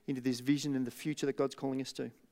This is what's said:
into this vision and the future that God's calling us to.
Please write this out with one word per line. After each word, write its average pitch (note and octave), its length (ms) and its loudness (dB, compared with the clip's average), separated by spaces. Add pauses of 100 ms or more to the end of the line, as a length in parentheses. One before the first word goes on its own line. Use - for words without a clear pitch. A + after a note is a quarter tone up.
into C3 140 -2
this B2 200 2
vision C#3 340 2
and C3 100 2
the A#2+ 60 -4
future - 340 -4
that C3+ 120 0
God's C3+ 180 2
calling C3+ 260 -2
us - 120 -6
to. - 180 -6 (200)